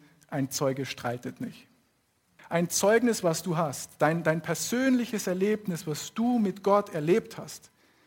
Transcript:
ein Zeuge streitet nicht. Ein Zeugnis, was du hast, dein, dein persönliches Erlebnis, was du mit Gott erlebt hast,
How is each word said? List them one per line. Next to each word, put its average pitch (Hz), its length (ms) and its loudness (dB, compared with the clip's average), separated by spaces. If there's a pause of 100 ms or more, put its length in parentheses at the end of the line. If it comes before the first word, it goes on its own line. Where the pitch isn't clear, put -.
(300)
ein 135 220 -4
Zeuge 135 340 -2
streitet 123 540 -8
nicht. - 280 -10 (840)
Ein 170 200 0
Zeugnis, 226 540 4
was 160 200 0
du 170 120 -2
hast, 156 440 -4
dein, 160 240 4
dein 160 180 2
persönliches 240 840 0
Erlebnis, 190 600 -2
was - 260 -6
du 240 260 2
mit 196 240 0
Gott 202 260 4
erlebt 170 480 0
hast, - 340 -14 (360)